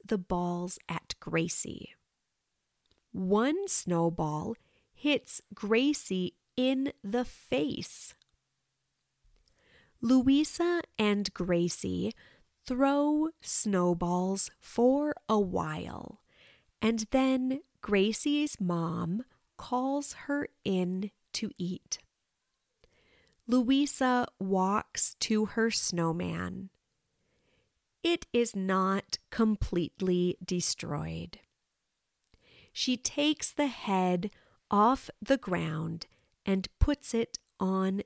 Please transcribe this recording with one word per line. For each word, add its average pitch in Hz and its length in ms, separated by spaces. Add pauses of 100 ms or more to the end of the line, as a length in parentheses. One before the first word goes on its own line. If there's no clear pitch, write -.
the 214 140
balls 180 600 (100)
at - 320
Gracie. - 760 (1160)
One 233 540
snowball 170 880 (360)
hits - 480 (140)
Gracie 220 800 (220)
in 269 360 (100)
the 240 220
face. - 920 (1900)
Louisa 277 800 (160)
and 208 360
Gracie 180 800 (540)
throw 285 640 (100)
snowballs 180 1160
for 277 560 (140)
a 214 120
while, 175 800 (600)
and 220 300
then 262 500 (220)
Gracie's 220 800
mom 170 640 (320)
calls 269 580 (120)
her 285 220 (160)
in 185 460 (220)
to - 260
eat. - 400 (1500)
Louisa 254 800 (120)
walks 190 840
to 214 260
her 226 240
snowman. 175 1000 (1300)
It 339 300
is 233 240
not 190 640 (120)
completely 180 1120
destroyed. 165 920 (1300)
She - 240
takes - 560
the 294 140
head 185 640 (400)
off 220 400 (100)
the 269 160
ground 165 680 (400)
and 196 220 (100)
puts - 360
it - 240 (200)
on 190 480